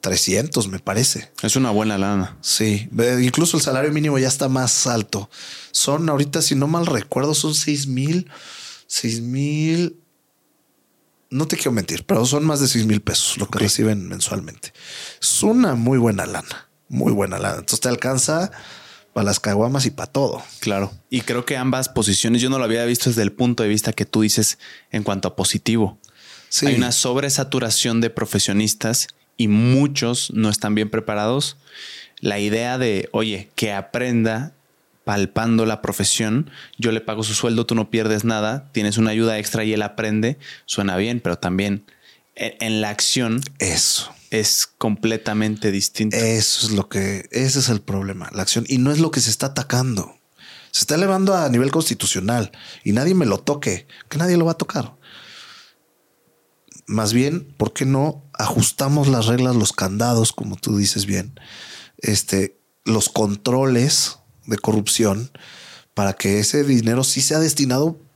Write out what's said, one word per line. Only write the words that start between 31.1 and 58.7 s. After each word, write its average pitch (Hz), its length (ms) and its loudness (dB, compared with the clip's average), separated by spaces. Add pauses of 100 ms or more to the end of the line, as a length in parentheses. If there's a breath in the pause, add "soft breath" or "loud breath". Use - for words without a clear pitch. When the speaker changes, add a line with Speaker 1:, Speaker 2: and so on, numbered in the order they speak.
Speaker 2:
La 101 180 -2
idea 113 400 0
de, 110 340 0
"Oye, 107 440 -4
que 107 160 -2
aprenda 117 840 -2 (500)
palpando 113 600 0
la 110 160 -2
profesión, 110 680 -2 (280 loud breath)
yo 113 120 0
le 113 100 0
pago 110 220 -6
su 107 120 -4
sueldo, 113 320 2
tú - 80 0
no 110 160 0
pierdes 107 340 0
nada, 113 480 0
tienes 107 260 0
una 110 120 4
ayuda 110 280 2
extra 110 260 -2
y 107 100 0
él 107 80 0
aprende", 107 560 -2 (260 loud breath)
suena 98 320 -2
bien, 117 240 -2
pero 87 180 -2
también 98 460 -2 (500 soft breath)
en, - 260 -6
en 110 200 -2
la 107 100 -2
acción 117 500 0 (180)
Speaker 1:
Eso. - 520 -2 (200)
Speaker 2:
es - 360 0
completamente 107 1040 -2
distinto. 101 460 -2
Speaker 1:
Eso 113 500 0
es 110 60 -2
lo 98 160 0
que, 98 420 -4
ese 131 280 0
es 120 100 0
el 110 140 0
problema, 98 500 -6
la 104 100 -6
acción. 113 260 0
Y 131 100 0
no 131 120 4
es 147 100 2
lo 160 100 4
que 139 100 0
se 113 100 0
está 120 180 -2
atacando. 127 680 -2 (540 loud breath)
Se - 100 -2
está - 140 0
elevando 190 420 2
a 160 140 0
nivel 123 200 4
constitucional 113 840 0 (320 loud breath)
y 101 80 2
nadie 143 220 4
me 170 120 4
lo 98 120 2
toque, 143 480 -4 (220 loud breath)
que - 100 -8
nadie 175 200 2
lo 165 80 4
va 165 60 2
a 165 60 -4
tocar. 123 360 -6 (1900 loud breath)
Más 107 260 0
bien, 139 440 0
¿por 107 160 -2
qué - 120 -2
no 135 380 2 (120)
ajustamos 135 760 2